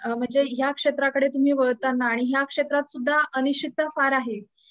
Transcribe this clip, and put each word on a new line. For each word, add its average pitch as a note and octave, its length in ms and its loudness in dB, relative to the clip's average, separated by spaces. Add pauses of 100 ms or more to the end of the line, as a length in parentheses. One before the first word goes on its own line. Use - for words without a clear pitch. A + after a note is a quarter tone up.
अ, A#3 100 -4
म्हणजे B3 280 0
ह्या C4+ 300 -2
क्षेत्राकडे C#4 560 0
तुम्ही C#4 240 2
वळताना B3+ 540 0
आणि A#3 180 0
ह्या C4+ 200 0
क्षेत्रात C#4+ 380 -2
सुद्धा C#4+ 400 0 (100)
अनिश्चितता C#4 560 -2
फार C#4 240 0
आहे, A3+ 280 -2 (300)